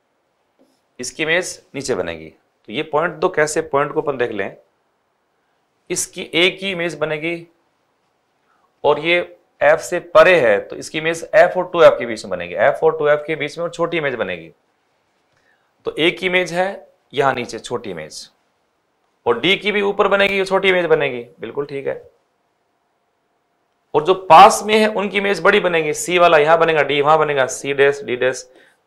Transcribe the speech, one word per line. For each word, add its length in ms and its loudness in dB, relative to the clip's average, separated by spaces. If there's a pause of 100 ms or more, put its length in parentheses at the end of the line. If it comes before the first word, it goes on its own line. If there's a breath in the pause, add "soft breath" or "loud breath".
(1000)
इसकी 240 -8
इमेज 380 -4 (140)
नीचे 200 -4
बनेगी। 340 -8 (400)
तो 40 -14
ये 120 -6
पॉइंट 300 -4
दो 160 -2
कैसे, 320 -2
पॉइंट 300 -2
को 100 -4
अपन 160 -4
देख 140 -2
लें, 240 -8 (1300)
इसकी 440 -10
एक 260 2
ही 100 -8
इमेज 260 -6
बनेगी 500 -6 (1400)
और 160 2
ये 200 0 (400)
एफ 200 4
से 180 -6 (120)
परे 300 8
है, 200 2
तो 160 -12
इसकी 220 -10
इमेज 380 -6
एफ 200 4
और 160 -4
टू 100 2
एफ 160 8
के 80 -6
बीच 180 -8
में 60 -10
बनेगी, 260 -8
एफ 260 0
और 160 2
टू 100 0
एफ 180 0
के 100 -4
बीच 220 -10
में 60 -6
और 60 -6
छोटी 260 -4
इमेज 200 -4
बनेगी। 340 -8 (1400)
तो 120 -8
एक 260 -2
इमेज 280 -2
है 340 -6 (260)
यहाँ 220 0
नीचे 240 -8
छोटी 320 -10
इमेज, 380 -14 (1000)
और 140 0
डी 160 2
की 160 -4
भी 100 -2
ऊपर 260 0
बनेगी, 300 0
ये 60 0
छोटी 240 -2
इमेज 180 0
बनेगी, 400 -2 (140)
बिल्कुल 260 -10
ठीक 200 -10
है। 160 -8 (1900)
और 100 0
जो 120 2
पास 480 8
में 120 0
है 120 4
उनकी 300 -4
इमेज 240 -2
बड़ी 180 4
बनेगी, 340 -2
सी 240 -2
वाला 200 6
यहाँ 200 4
बनेगा, 240 2
डी 180 0
वहां 180 4
बनेगा, 300 0
सी 260 -8
डैश, 280 2
डी 140 -6
डैश। 320 -2 (380 soft breath)